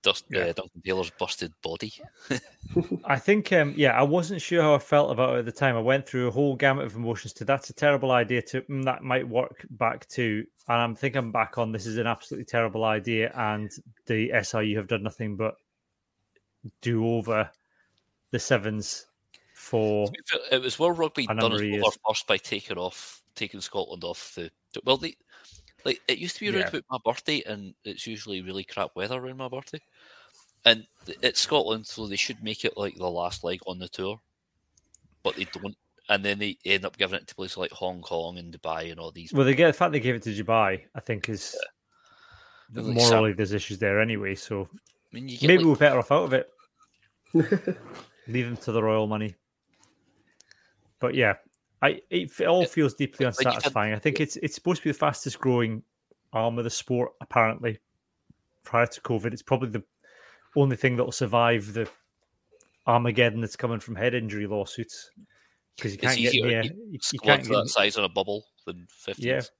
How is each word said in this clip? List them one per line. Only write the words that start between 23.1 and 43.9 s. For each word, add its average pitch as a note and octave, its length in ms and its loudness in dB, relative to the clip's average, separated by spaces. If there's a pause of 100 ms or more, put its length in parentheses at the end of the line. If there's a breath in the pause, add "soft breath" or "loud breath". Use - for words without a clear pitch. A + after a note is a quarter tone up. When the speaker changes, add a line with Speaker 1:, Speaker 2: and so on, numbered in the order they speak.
Speaker 1:
taking G2+ 260 -10
Scotland F2+ 420 -6
off - 320 -10
the, E2 160 -10 (340)
well, C3 120 4
they, D#3+ 200 -8 (680 soft breath)
like, C3 240 -2
it A3+ 100 0
used F3 180 -8
to - 40 -14
be G#3 80 -4
around G3 140 0
Speaker 2:
Yeah. - 60 -2
Speaker 1:
about - 220 -6
my B2+ 140 -6
birthday, B2 420 -2
and G2+ 280 -10 (100)
it's G#2 220 -10
usually G#2 340 -8
really F#2+ 240 -8
crap - 320 -6
weather G#2+ 220 -6
around B2+ 180 -12
my C3 120 -10
birthday. C3+ 320 -12 (880 soft breath)
And A2+ 200 6 (180)
th-, - 180 -12
it's B2+ 180 2
Scotland, A2 460 0
so A2 200 -8
they G2 100 -6
should - 260 -4
make G#2+ 220 -6
it, - 140 -2
like, G2+ 180 -4
the F2+ 140 -4
last F2 340 -4
leg F2+ 220 -4
on F2+ 120 -8
the F2+ 100 -12
tour, G2+ 300 -8 (1040)
but - 140 -2
they F#2+ 80 -6
don't. G2+ 320 -10 (320)
And G2 160 2
then G2+ 140 0
they G#2 260 -4
end F#2+ 220 0
up - 100 -8
giving F#2+ 220 -2
it - 100 -10
to - 60 -20
places F#2 240 -10
like F2+ 140 -4
Hong F#2 280 -6
Kong E2+ 380 -6
and E2+ 140 -14
Dubai E2 380 -6
and E2 80 -14
all E2 140 -10
these. E2+ 220 -14
Speaker 2:
Well, C#3 100 6
they C3+ 100 6
get, E3 120 6
the D3+ 80 6
fact F3 180 2
they C#3+ 80 0
gave B2 140 0
it A2+ 80 -6
to A2+ 120 -6
Dubai, G2+ 500 2 (100)
I A2+ 60 -10
think, A2 280 -6
is - 260 -8 (1200 soft breath)
Speaker 1:
Yeah. A2+ 80 -8
Like, A#2+ 120 -2
Speaker 2:
morally A#2 380 6
Speaker 1:
Sam F2 40 -4
Speaker 2:
there's G2+ 160 0
issues G2+ 260 -4
there G2+ 220 4